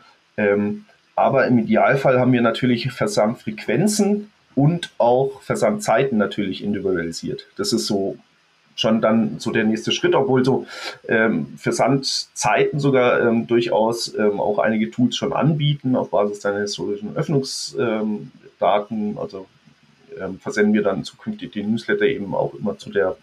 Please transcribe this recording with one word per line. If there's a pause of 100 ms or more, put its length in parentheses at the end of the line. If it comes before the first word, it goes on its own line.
(360)
Ähm, (320)
aber
im
Idealfall
haben
wir
natürlich
Versandfrequenzen (240)
und
auch
Versandzeiten
natürlich
individualisiert. (100)
Das
ist
so (600)
schon
dann
so
der
nächste
Schritt,
obwohl
so, (440)
ähm, (100)
Versandzeiten
sogar,
ähm,
durchaus,
ähm,
auch
einige
Tools
schon
anbieten
auf
Basis
deiner
historischen
Öffnungs-,
ähm, (300)
Daten.
Also, (720)
ähm,
versenden
wir
dann
zukünftig
den
Newsletter
eben
auch
immer
zu
der